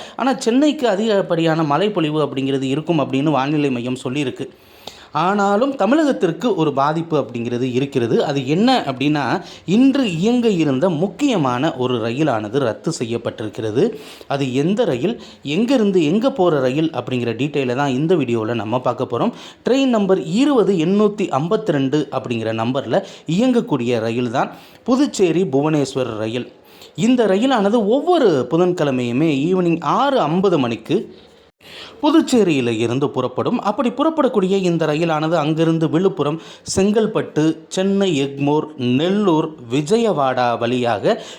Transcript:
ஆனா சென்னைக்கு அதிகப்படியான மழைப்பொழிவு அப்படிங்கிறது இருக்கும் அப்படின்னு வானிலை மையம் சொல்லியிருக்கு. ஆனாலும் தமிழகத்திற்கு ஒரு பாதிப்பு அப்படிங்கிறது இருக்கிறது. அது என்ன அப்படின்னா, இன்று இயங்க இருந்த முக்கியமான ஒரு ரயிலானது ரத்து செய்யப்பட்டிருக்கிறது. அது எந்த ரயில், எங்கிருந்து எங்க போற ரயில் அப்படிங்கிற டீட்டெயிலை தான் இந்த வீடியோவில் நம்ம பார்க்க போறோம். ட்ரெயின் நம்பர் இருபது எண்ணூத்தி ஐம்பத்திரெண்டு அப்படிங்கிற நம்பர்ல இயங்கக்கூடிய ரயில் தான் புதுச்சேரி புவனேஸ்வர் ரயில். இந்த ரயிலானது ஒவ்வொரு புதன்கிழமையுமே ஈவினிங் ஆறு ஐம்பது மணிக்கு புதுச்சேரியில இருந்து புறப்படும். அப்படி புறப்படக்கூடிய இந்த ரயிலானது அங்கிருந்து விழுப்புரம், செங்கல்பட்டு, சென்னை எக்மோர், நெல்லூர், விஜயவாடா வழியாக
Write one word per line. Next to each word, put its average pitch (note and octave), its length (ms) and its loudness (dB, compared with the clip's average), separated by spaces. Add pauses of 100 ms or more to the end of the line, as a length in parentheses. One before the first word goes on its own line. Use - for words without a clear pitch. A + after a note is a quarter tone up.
(160)
ஆனா B3+ 180 0
சென்னைக்கு C4 540 2
அதிகப்படியான F3 760 2
மழைப்பொழிவு D#3 600 2
அப்படிங்கிறது C3+ 400 -2
இருக்கும் D3+ 360 0
அப்படின்னு C3+ 300 0
வானிலை C#3+ 420 0
மையம் B2 320 -4
சொல்லியிருக்கு. C3 440 -4 (680)
ஆனாலும் G3+ 640 0
தமிழகத்திற்கு A3+ 800 2
ஒரு D3+ 180 0
பாதிப்பு D#3 460 0
அப்படிங்கிறது A#2+ 420 -4
இருக்கிறது. C3 640 0
அது C#3 220 -4
என்ன G#3+ 400 2
அப்படின்னா, C#3 540 -2 (240)
இன்று B3 480 2
இயங்க A#3 360 2
இருந்த D#3+ 400 2
முக்கியமான D#3+ 840 0
ஒரு B2 340 -2
ரயிலானது A#2 520 -2
ரத்து A#2+ 320 -2 (120)
செய்யப்பட்டிருக்கிறது. A2+ 920 -4 (340)
அது C3+ 260 -4
எந்த F#3+ 320 0
ரயில், D#3+ 380 -4 (200)
எங்கிருந்து G3+ 640 2
எங்க A3 260 2
போற F3 280 2
ரயில் C3+ 300 0
அப்படிங்கிற A#2+ 460 -4
டீட்டெயிலை C3 400 -2
தான் C#3+ 140 0
இந்த D#3 260 0
வீடியோவில் A#2+ 400 -2
நம்ம A2 240 -2
பார்க்க B2 320 -2
போறோம். D#3 200 -2 (380)
ட்ரெயின் C4+ 200 2
நம்பர் F#3+ 340 2
இருபது G#3+ 500 2
எண்ணூத்தி G3+ 560 0
ஐம்பத்திரெண்டு D3+ 840 0
அப்படிங்கிற A2+ 420 -4
நம்பர்ல B2 500 -2 (280)
இயங்கக்கூடிய D#3 680 0
ரயில் A#2 320 -2
தான் D3+ 200 -2 (320)
புதுச்சேரி G3+ 600 2
புவனேஸ்வர் C3+ 760 0
ரயில். A2+ 340 -6 (440)
இந்த A#3 300 2
ரயிலானது G#3 600 2
ஒவ்வொரு C4 640 2
புதன்கிழமையுமே D3 1000 2
ஈவினிங் E3+ 300 0
ஆறு A#3 380 2
ஐம்பது F3 400 2
மணிக்கு B2+ 560 -2 (880)
புதுச்சேரியில F3+ 720 2
இருந்து A#2+ 320 0
புறப்படும். B2+ 520 -2
அப்படி G#3+ 280 0
புறப்படக்கூடிய C4+ 600 0
இந்த F3 340 0
ரயிலானது D#3 480 0
அங்கிருந்து D#3+ 560 2
விழுப்புரம், D#3+ 520 0 (340)
செங்கல்பட்டு, F#3+ 840 0 (100)
சென்னை F#3+ 500 0
எக்மோர், C#3+ 600 -2
நெல்லூர், D#3+ 720 0 (220)
விஜயவாடா C#3+ 840 0
வழியாக A#2+ 640 0 (160)